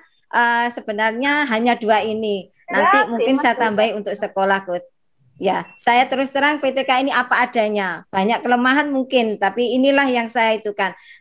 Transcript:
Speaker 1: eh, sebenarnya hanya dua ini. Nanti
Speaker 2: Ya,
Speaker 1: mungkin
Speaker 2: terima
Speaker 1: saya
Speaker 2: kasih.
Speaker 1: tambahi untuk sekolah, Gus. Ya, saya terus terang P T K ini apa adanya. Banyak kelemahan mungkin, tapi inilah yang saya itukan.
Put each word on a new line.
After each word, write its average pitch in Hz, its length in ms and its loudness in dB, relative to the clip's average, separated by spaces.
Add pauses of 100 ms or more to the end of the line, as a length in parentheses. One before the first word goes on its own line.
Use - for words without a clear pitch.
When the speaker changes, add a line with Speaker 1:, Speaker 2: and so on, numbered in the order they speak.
(300)
Speaker 1:
eh, 233 400 0
sebenarnya 233 800 -2
hanya 233 240 2
dua 220 240 2
ini. 214 480 -4 (240)
Nanti 349 320 4
Speaker 2:
Ya, 415 80 -4
Speaker 1:
mungkin 233 240 0
Speaker 2:
terima 269 80 0
Speaker 1:
saya 240 160 2
Speaker 2:
kasih. 240 80 0
Speaker 1:
tambahi 214 320 2
untuk 196 160 -6
sekolah, 196 460 0 (100)
Gus. 175 160 -6 (480)
Ya, 185 320 -4 (160)
saya 247 240 4
terus 262 240 -2
terang 294 320 0
P 269 80 0
T 262 160 -4
K 262 160 2
ini 269 80 -2
apa 247 320 0
adanya. 208 640 -2
Banyak 202 400 0
kelemahan 254 400 2
mungkin, 254 480 -2
tapi 214 400 -2
inilah 277 320 2
yang 233 240 -2
saya 226 240 0
itukan. 202 400 -4 (260)